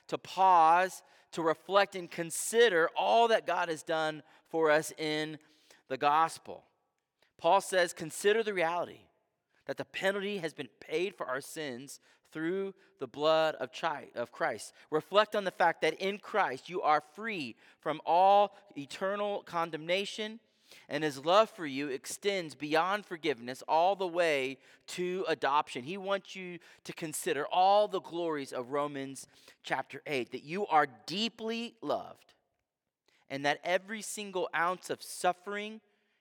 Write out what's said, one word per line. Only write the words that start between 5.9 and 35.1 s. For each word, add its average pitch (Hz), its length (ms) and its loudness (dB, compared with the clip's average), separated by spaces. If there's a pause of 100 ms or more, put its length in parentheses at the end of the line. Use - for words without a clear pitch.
gospel. 147 680 0 (760)
Paul 185 220 6
says, 180 320 0
"Consider 202 500 0
the 214 100 -4
reality 160 540 -2 (580)
that 139 120 -6
the 135 80 -6
penalty 196 520 -2
has 160 160 -6
been 139 160 -10 (100)
paid 175 360 -4
for 165 100 -8
our 131 160 -4
sins 143 580 -10 (320)
through 190 420 -4 (260)
the 143 80 -6
blood 156 480 2
of 127 160 -8
Chi-, 147 440 -6
of 120 160 -6
Christ. 135 420 -4 (160)
Reflect 196 460 2
on 208 80 0
the 185 80 -2
fact 170 300 2
that 160 140 2
in 196 220 -4
Christ 160 520 -2
you 170 120 -6
are 151 220 4 (100)
free 190 420 -8 (240)
from 143 260 -4
all 196 500 6 (220)
eternal 202 640 -4
condemnation, 175 960 -4 (500)
and 147 140 -2
his 139 200 -4
love 196 260 6
for - 160 -10
you 139 220 -4
extends 160 680 -6
beyond 165 500 0
forgiveness 131 640 -6
all 175 280 4
the 190 120 -4
way 151 500 0 (300)
to 180 400 -4
adoption." 147 560 0
He 165 140 -8
wants 196 380 -6
you 180 240 -12 (240)
to - 100 -12
consider 151 540 -4
all 196 400 6
the 185 140 -4
glories 160 500 -4
of 127 200 -8
Romans 139 560 -6 (360)
chapter 139 420 -6
eight, 135 260 -4
that 127 120 -10
you 180 240 -6
are 147 200 6 (180)
deeply 226 760 -6
loved, 98 520 -6 (960)
and 139 160 -8
that 147 180 2
every 190 380 -2
single 196 540 -6
ounce 175 340 -2
of 131 120 -6
suffering 202 800 -6 (400)